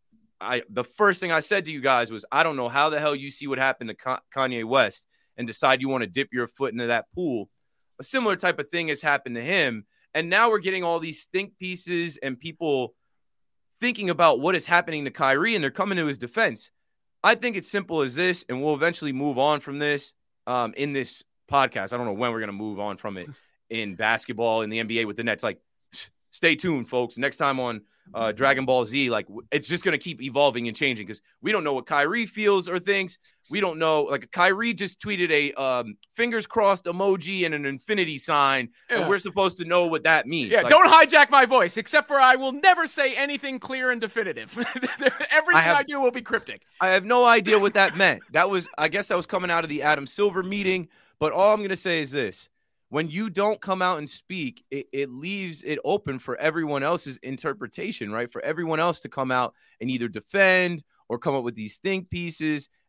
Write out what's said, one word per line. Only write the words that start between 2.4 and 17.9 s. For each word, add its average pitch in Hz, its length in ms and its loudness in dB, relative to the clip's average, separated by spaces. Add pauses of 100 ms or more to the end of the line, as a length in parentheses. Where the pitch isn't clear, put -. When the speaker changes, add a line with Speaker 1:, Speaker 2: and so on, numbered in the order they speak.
Speaker 1:
don't 156 140 0
know 123 100 -2
how 143 220 2
the 151 100 -2
hell 151 160 0
you 139 160 -10
see 143 160 -8
what 131 120 -4
happened 131 320 -2
to - 40 -14
Ka-, - 240 -6 (160)
Kanye 127 300 -2
West 117 420 0 (300)
and 123 100 -6
decide 131 320 2
you 135 80 -4
wanna 127 200 -2
dip 131 260 -4
your 120 140 -2
foot 131 260 -6
into 120 140 -4
that 117 180 0 (100)
pool." 131 340 -4 (480)
A - 60 -14
similar 226 320 -2
type 180 240 -2
of 143 80 -8
thing 170 220 -4
has 143 120 -4
happened 143 360 -2
to 117 60 -8
him. 139 420 -2 (280)
And 165 160 -2
now 220 200 4
we're 214 100 0
getting 185 240 -4
all 170 160 0
these 160 320 -6
think 196 260 -6
pieces 175 600 -6
and 131 200 -8
people 147 560 -4 (840)
thinking 208 300 -2
about 156 320 6
what 175 120 2
is 165 120 -2
happening 170 400 0
to 131 60 -6
Kyrie, 156 440 2
and 175 80 0
they're - 80 -2
coming 190 260 -2
to 160 100 0
his 139 100 -4
defense. 123 540 -4 (520)
I 220 120 6
think 233 200 -4
it's - 160 -8
simple 180 300 -2